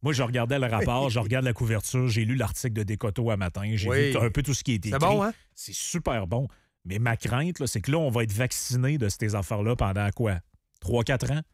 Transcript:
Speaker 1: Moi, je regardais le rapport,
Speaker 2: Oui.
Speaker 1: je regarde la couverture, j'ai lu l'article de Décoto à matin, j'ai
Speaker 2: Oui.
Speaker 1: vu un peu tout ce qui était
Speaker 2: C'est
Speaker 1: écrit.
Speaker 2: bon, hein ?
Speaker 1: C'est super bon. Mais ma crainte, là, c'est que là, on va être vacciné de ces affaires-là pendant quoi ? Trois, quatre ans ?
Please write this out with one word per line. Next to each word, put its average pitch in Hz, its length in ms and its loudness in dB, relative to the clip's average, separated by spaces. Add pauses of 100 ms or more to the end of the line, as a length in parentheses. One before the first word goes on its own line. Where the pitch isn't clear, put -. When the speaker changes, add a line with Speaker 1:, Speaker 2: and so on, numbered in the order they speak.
Speaker 1:
Moi, 147 120 2
je 131 80 2
regardais 123 360 0
le 131 80 2
rapport, 120 400 2
Speaker 2:
Oui. 131 40 0
Speaker 1:
je 113 80 0
regarde 123 260 0
la 123 80 2
couverture, 117 560 0
j'ai 113 160 2
lu 120 120 0
l'article 117 360 -2
de 107 120 -2
Décoto 110 460 -2
à 107 60 2
matin, 98 380 -4
j'ai 101 140 0
Speaker 2:
Oui. 139 240 4
Speaker 1:
vu 120 40 2
un 117 140 2
peu 139 120 0
tout 135 120 0
ce - 100 -4
qui 131 80 0
était 107 180 -2
Speaker 2:
C'est 131 60 0
Speaker 1:
écrit. 156 120 4
Speaker 2:
bon, 208 140 4
hein ? 214 100 0 (220)
Speaker 1:
C'est - 200 -14
super 131 520 -2
bon. 117 220 0 (380)
Mais 95 120 -4
ma 117 200 2
crainte, 143 420 -2
là, 135 60 -2
c'est 110 160 -2
que 127 80 -2
là, 151 80 4
on 160 100 2
va 117 140 2
être 110 100 -2
vacciné 123 640 0
de 110 140 0
ces 107 240 -2
affaires-là 107 420 0
pendant 101 340 0
quoi ? 101 280 0 (420)
Trois, 117 240 0
quatre 127 260 0
ans ? 151 120 -2 (120)